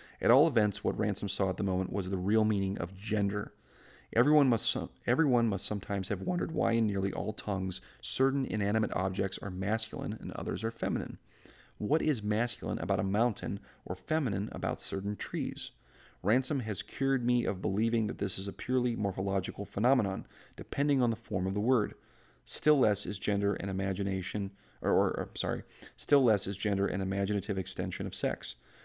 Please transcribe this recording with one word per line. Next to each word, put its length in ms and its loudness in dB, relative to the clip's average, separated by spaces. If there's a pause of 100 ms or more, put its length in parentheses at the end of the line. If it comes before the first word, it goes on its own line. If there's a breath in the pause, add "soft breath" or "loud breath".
(220 loud breath)
"At 100 4
all 160 6
events, 360 2
what 140 0
Ransom 320 -2
saw 200 0
at 80 -2
the 60 -2
moment 280 0
was 180 -2
the 80 0
real 280 2
meaning 320 2
of 200 -6
gender." 560 -2 (640 loud breath)
Everyone 340 6
must 200 2
so-, 200 -2 (160)
everyone 420 4
must 180 -2
sometimes 440 -4
have 120 -2
wondered 300 -2
why 220 0
in 140 4
nearly 260 0
all 200 -4
tongues 460 -4 (220 loud breath)
certain 440 2
inanimate 480 0
objects 460 0
are 120 -6
masculine 680 -2
and 140 -8
others 300 -4
are 80 -4
feminine. 480 -4 (580 loud breath)
What 240 0
is 220 0
masculine 560 -2
about 200 0
a 40 0
mountain 560 0 (260 loud breath)
or 100 -4
feminine 560 -2
about 300 -4
certain 340 -4
trees? 560 -6 (500 soft breath)
Ransom 400 0
has 200 -2
cured 440 0
me 200 2
of 160 -2
believing 460 2
that 100 -4
this 200 -2
is 100 -6
a 60 -4
purely 420 0
morphological 680 -2
phenomenon, 600 2 (320 loud breath)
depending 440 0
on 100 4
the 40 -2
form 320 -2
of 60 0
the 80 0
word. 320 2 (500 soft breath)
Still 360 2
less 260 2
is 140 -4
gender 340 0
an 160 -4
imagination, 840 -2 (300 soft breath)
or, 100 0
or, 200 4
or, 240 -4
sorry, 280 -2 (320 loud breath)
still 260 2
less 260 4
is 100 -4
gender 300 2
an 120 -2
imaginative 580 -2
extension 480 -4
of 80 -6
sex. 420 -4 (280 loud breath)